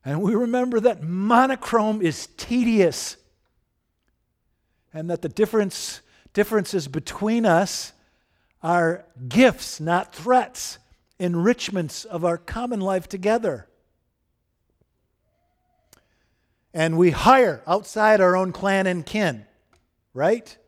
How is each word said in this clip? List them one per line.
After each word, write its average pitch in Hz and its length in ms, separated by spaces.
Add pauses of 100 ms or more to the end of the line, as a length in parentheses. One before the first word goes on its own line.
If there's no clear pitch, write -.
And 147 180
we 208 140
remember 247 460
that 220 200
monochrome 220 1000
is 165 340
tedious, 226 800 (1800)
and 160 160
that 165 120
the 151 80
difference, - 720 (320)
differences 202 560
between 220 560
us 180 480 (680)
are 170 440 (240)
gifts, 233 500
not 170 340
threats, - 680 (380)
enrichments 180 840
of 180 220
our 170 120
common 226 440
life 185 260
together. 196 640 (3000)
And 165 240
we 175 140
hire 220 540
outside 214 540
our 180 160
own 185 160
clan 196 340
and 180 200
kin, 151 400 (680)
right? 196 440 (100)